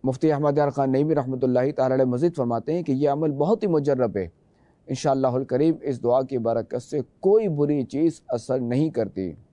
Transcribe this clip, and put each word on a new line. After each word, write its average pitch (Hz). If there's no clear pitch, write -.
مفتی 131
احمد 143
یار 143
خان 135
نعیمی 151
رحمۃ 131
اللہ 127
تعالی 131
علیہ 131
مزید 131
فرماتے 117
ہیں 175
کہ 147
یہ 139
عمل 151
بہت 156
ہی 208
مجرب 135
ہے۔ 92
انشاءاللہ 135
الکریم 131
اس 131
دعا 123
کی 131
برکت 113
سے 147
کوئی 208
بری 147
چیز 151
اثر 127
نہیں 127
کرتی۔ 95